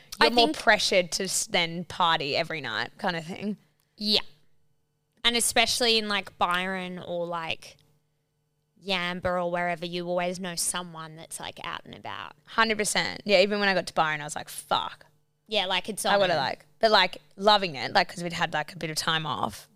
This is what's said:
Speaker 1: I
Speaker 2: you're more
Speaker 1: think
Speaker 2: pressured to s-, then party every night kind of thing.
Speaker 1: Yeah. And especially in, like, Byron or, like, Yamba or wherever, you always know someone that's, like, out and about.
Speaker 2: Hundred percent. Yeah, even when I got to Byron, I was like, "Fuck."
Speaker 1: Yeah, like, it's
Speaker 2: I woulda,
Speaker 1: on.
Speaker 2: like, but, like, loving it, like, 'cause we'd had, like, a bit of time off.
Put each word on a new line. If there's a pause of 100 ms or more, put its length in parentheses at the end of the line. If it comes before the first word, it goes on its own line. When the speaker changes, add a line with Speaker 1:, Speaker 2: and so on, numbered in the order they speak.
(180)
Speaker 1:
I
Speaker 2:
you're
more
Speaker 1:
think
Speaker 2:
pressured
to
s-,
then
party
every
night
kind
of
thing. (420)
Speaker 1:
Yeah. (1000)
And
especially
in,
like,
Byron
or,
like, (1080)
Yamba
or
wherever,
you
always
know
someone
that's,
like,
out
and
about. (140)
Speaker 2:
Hundred
percent.
Yeah,
even
when
I
got
to
Byron,
I
was
like,
"Fuck." (420)
Speaker 1:
Yeah,
like,
it's
Speaker 2:
I
woulda,
Speaker 1:
on.
Speaker 2:
like, (140)
but,
like, (180)
loving
it,
like,
'cause
we'd
had,
like,
a
bit
of
time
off.